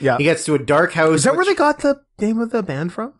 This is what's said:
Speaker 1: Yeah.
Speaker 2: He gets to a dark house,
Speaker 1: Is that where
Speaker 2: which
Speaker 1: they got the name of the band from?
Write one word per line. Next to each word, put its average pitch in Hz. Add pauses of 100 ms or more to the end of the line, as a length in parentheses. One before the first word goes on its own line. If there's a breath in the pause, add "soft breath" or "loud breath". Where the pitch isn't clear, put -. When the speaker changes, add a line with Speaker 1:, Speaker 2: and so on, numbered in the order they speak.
Speaker 1:
Yeah. 135
Speaker 2:
He 143
gets 156
to 151
a 139
dark 143
house, 160
Speaker 1:
Is 139
that 247
where 330
Speaker 2:
which 370
Speaker 1:
they 381
got 294
the 277 (160)
name 220
of 233
the 226
band 160
from? 240